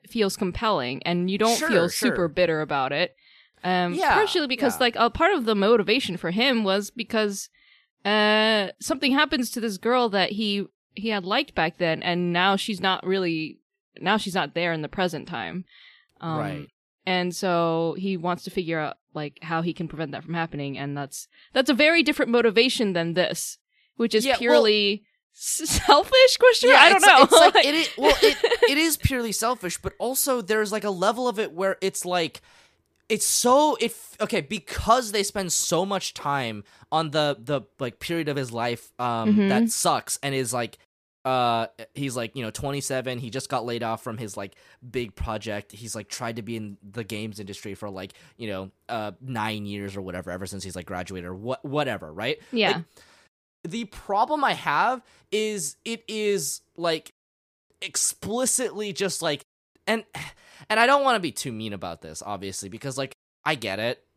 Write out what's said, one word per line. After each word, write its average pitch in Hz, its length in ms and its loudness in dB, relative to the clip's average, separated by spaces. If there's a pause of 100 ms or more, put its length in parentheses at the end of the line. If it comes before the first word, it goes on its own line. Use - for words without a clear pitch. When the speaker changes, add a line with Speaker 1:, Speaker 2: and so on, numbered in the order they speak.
Speaker 1:
feels 202 280 0
compelling, 175 680 -2
and 175 260 -2
you 196 80 0
don't 226 200 2
Speaker 2:
Sure, 311 100 -2
Speaker 1:
feel 175 200 4
super - 280 0
Speaker 2:
sure. 175 120 0
Speaker 1:
bitter 165 340 2
about 139 300 -2
it. 160 220 -2 (500)
Um, 180 300 0
Speaker 2:
Yeah, 311 200 2
Speaker 1:
partially 349 320 2
because, 254 300 0
Speaker 2:
yeah. - 40 -12
Speaker 1:
like, 240 160 2
a 226 140 2
part 359 240 2
of 277 100 0
the 214 100 2
motivation 202 600 2
for 170 140 -4
him 233 340 2
was 196 260 0
because, 214 580 -4 (560)
uh, 214 640 2 (120)
something 285 320 0
happens 285 380 0
to 240 100 -8
this 214 180 -4
girl 240 320 2
that 185 220 2
he, 202 320 -2 (300)
he 214 140 -6
had 202 160 -4
liked 220 300 -2
back 165 240 -2
then, 165 240 0
and 175 300 0
now 185 240 2
she's 196 240 -6
not 190 260 0
really, 175 520 -2 (420)
now 202 160 2
she's 202 180 -4
not 156 200 -2
there 170 180 0
in 160 100 -4
the 147 60 -6
present 175 400 -4
time. 117 360 -8 (560)
Um, 160 180 -6
Speaker 2:
Right. 98 280 -6 (400)
Speaker 1:
and 180 280 -2
so 165 640 0
he 190 180 -4
wants 175 280 -4
to 185 60 -10
figure 165 280 -4
out, 151 180 -6 (180)
like, 151 280 -10
how 165 200 -4
he 175 120 -4
can 165 140 -6
prevent 147 240 -8
that 123 120 -12
from 160 100 -8
happening, 147 440 -6
and 143 180 -6
that's, - 320 -12 (240)
that's 269 180 2
a 285 40 4
very 311 280 6
different 269 280 0
motivation 233 640 2
than 170 200 -2
this, - 440 -4 (380)
which 233 180 0
is 226 100 4
Speaker 2:
Yeah, 269 80 2
well 240 60 2
Speaker 1:
purely 214 640 4 (300)
s-, - 360 -6
<laughs> - 160 -2
selfish, 508 520 8
question 480 320 6
Speaker 2:
Yeah, 285 60 10
Speaker 1:
mark? 269 80 8
I 330 40 8
don't 392 80 8
Speaker 2:
it's, 370 100 6
Speaker 1:
know. 302 160 10
Speaker 2:
it's 269 100 8
like, - 220 10
Speaker 1:
<laughs> - 0 -
Like 339 120 6
Speaker 2:
it 294 80 2
is, 320 240 0
well, 277 240 6
it, 285 140 6 (340)
it 277 80 2
is 320 180 2
purely 233 360 0
selfish, 220 460 -4
but - 200 -8
also 247 420 -2
there's, 214 320 0
like, 208 120 -4
a 208 60 -2
level 208 380 0
of 202 100 -4
it 220 140 -4
where 185 280 -2
it's 190 240 -4
like, 180 360 -2 (680)
it's 214 180 0
so, 277 480 4
it 233 160 -2
f-, - 320 -20
okay, 208 180 -2
because 208 720 -2
they 208 100 0
spend 190 300 -4
so 175 320 0
much 196 300 -6
time 123 500 -4 (260)
on 156 200 0
the, 147 280 0
the, 120 240 -4 (160)
like, 123 220 -6
period 165 280 -4
of 143 80 -4
his 127 160 -6
life, 117 460 -4
um, 117 340 0
Speaker 1:
Mm-hmm. 208 160 4
Speaker 2:
that 220 220 2
sucks, - 520 -2
and 139 120 -4
is, 127 200 -2
like, 120 240 -6 (460)
uh, 120 420 2 (280)
he's, 135 220 -4
like, 117 180 -6
you 135 80 -8
know, 110 80 -6
twenty-seven, 135 720 -6
he 120 100 -10
just 127 180 -8
got 120 160 -4
laid 117 200 -4
off 113 180 -6
from 110 160 -10
his, 107 180 -10
like, 101 200 -12 (320)
big 120 260 -8
project, 107 580 -8
he's, 107 220 -14
like, 107 140 -12
tried 117 280 -8
to 117 60 -8
be 113 140 -8
in 104 260 -10
the 101 220 -12
games 107 340 -10
industry 101 360 -12
for, 104 160 -12
like, 95 240 -12 (220)
you 117 120 -12
know, 95 220 -8 (180)
uh, 110 320 -6
nine 110 460 -6
years 101 300 -8
or 101 60 -8
whatever, 90 300 -8
ever 92 140 -8
since 95 180 -12
he's, 92 100 -12
like, 90 120 -10
graduated 92 420 -10
or 92 60 -10
wha-, 113 280 -8
whatever, 127 500 -4
right? 113 280 -6 (100)
Speaker 1:
Yeah. 214 260 0
Speaker 2:
Like, 170 80 -8 (800)
the 214 200 -8
problem 254 580 -2
I 226 120 2
have 170 480 0 (280)
is 208 540 -4
it 226 240 -8
is, 202 540 -2 (140)
like, 165 360 -4 (680)
explicitly 208 1120 -4
just, 185 300 -4
like, 156 200 -2 (440)
and, 220 180 -2 (680)
and 214 100 4
I 233 60 6
don't 277 180 4
wanna 240 160 4
be 160 120 -4
too - 200 -8
mean 110 200 -8
about 87 280 -10
this, 78 240 -14
obviously, 98 440 -8
because, 120 300 -10
like, 135 140 -6 (320)
I 156 100 0
get 107 240 -4
it, 117 240 -4 (140)